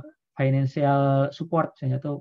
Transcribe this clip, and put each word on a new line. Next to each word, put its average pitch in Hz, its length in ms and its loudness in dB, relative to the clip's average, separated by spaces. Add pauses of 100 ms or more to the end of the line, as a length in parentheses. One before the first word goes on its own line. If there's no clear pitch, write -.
(360)
financial 139 960 2
support - 460 -2
misalnya, 131 240 -4
atau 143 180 -6